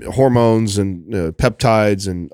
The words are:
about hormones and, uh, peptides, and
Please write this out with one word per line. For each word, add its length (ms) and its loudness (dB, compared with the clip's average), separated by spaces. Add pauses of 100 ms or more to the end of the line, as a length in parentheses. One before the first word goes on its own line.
about 100 -10
hormones 640 2
and, 380 -4
uh, 160 -2
peptides, 800 0
and 260 -8